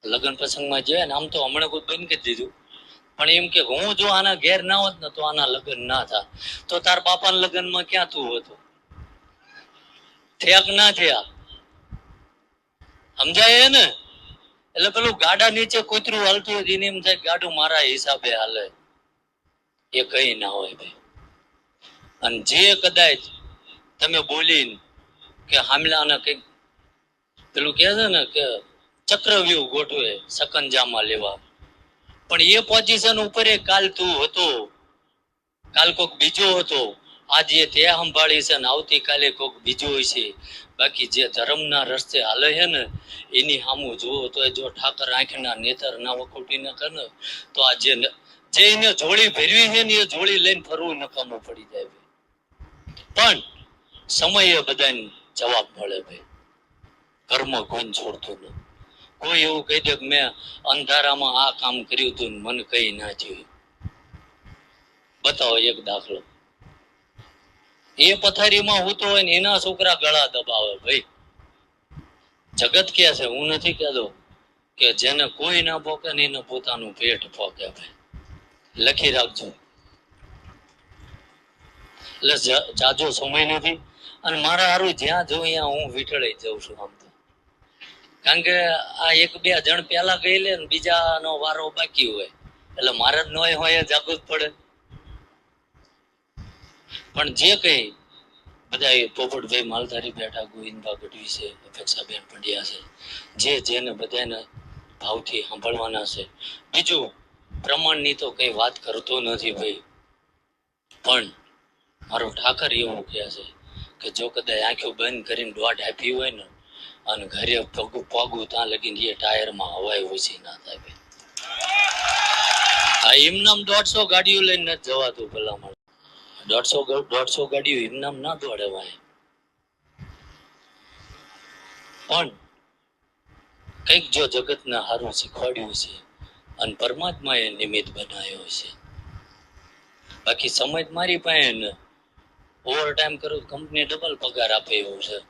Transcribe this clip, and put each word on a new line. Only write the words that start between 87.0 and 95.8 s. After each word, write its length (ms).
તો. 60
કારણ 180
કે 320
આ 380
એક 240
બે 240
જણ 220
પહેલા 340
ગઈ 220
લે 180
ને 100
બીજાનો 720
વારો 320
બાકી 420
હોય, 120
એટલે 120
મારે 340
જ 40
નોય 260
હોય 180
એ 100
જાગવું 340
જ 40
પડે. 320